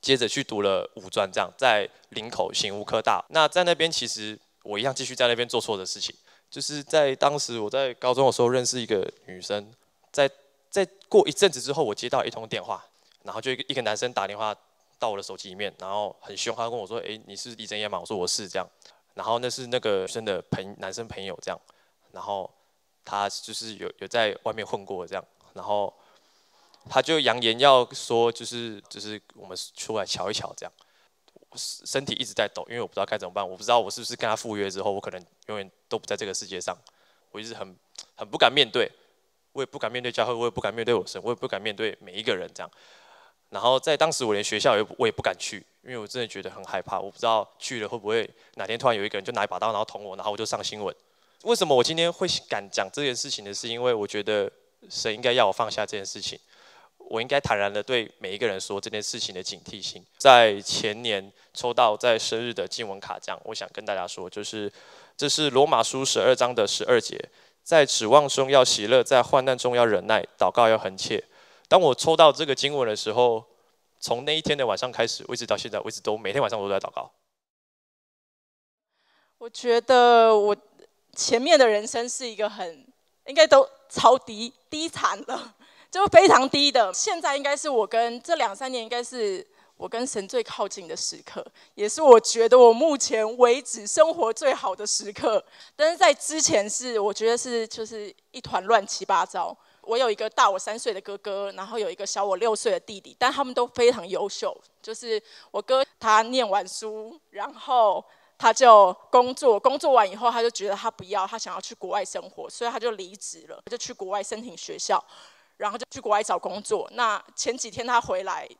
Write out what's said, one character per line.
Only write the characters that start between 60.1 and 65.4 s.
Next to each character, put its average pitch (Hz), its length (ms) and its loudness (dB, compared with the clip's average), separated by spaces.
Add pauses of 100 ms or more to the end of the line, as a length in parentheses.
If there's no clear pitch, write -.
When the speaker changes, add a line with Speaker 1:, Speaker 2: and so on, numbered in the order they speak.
Speaker 1:
在 117 440 8
前 107 420 -4
年 101 300 -4 (200)
抽 120 220 -6
到 113 220 4
在 120 200 2
生 110 240 -2
日 120 140 -6
的 98 140 -6
经 113 200 -10
文 98 120 -12
卡 98 200 -12
这 - 120 -10
样， - 100 -10
我 110 100 -12
想 95 200 -10
跟 104 120 -12
大 104 120 -2
家 87 100 -6
说， 90 240 -12
就 104 140 -10
是 104 280 -8 (440)
这 147 120 -2
是 151 220 0